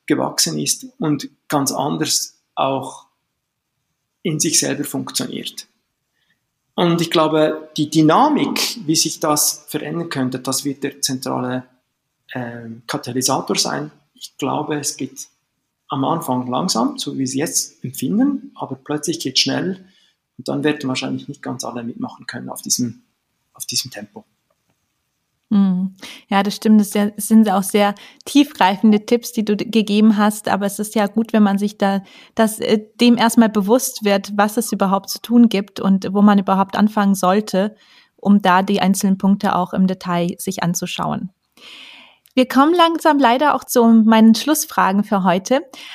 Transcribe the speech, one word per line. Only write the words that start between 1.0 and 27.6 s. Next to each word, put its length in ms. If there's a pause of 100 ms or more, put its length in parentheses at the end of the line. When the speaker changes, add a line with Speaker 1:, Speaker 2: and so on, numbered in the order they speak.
Speaker 1:
ganz 240
anders 680 (160)
auch 500 (1160)
in 180
sich 200
selber 240
funktioniert. 840 (1080)
Und 260
ich 100
glaube, 640
die 120
Dynamik, 960
wie 80
sich 240
das 480
verändern 420
könnte, 300
das 260
wird 180
der 180
zentrale, 640 (680)
ähm, 540
Katalysator 680
sein. 360 (240)
Ich 220
glaube, 420
es 180
geht 300 (640)
am 160
Anfang 420
langsam, 500
so 160
wie 60
wir 60
es 100
jetzt 480
empfinden, 720
aber 200
plötzlich 440
geht's 220
schnell 440 (520)
und 100
dann 160
werden 240
wahrscheinlich 400
nicht 160
ganz 200
alle 200
mitmachen 420
können 240
auf 140
diesem, 400 (500)
auf 140
diesem 240
Tempo. 340 (1300)
Speaker 2:
Hm. 440 (340)
Ja, 120
das 140
stimmt. 260
Das 80
sind, 320
sind 300
auch 100